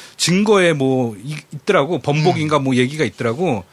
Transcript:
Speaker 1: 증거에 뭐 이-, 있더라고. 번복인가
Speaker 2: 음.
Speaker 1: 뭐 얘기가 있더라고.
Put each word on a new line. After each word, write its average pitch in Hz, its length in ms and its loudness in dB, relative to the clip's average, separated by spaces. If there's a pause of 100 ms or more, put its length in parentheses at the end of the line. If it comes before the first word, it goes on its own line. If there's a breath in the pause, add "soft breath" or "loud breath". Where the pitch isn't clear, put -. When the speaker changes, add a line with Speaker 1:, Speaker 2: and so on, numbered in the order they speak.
(180 loud breath)
Speaker 1:
증거에 185 560 2
뭐 131 500 0
이-, 151 140 -10 (160)
있더라고. 160 460 0
번복인가 156 580 0
Speaker 2:
음. 135 80 0
Speaker 1:
뭐 131 100 0
얘기가 131 300 0
있더라고. 117 680 -4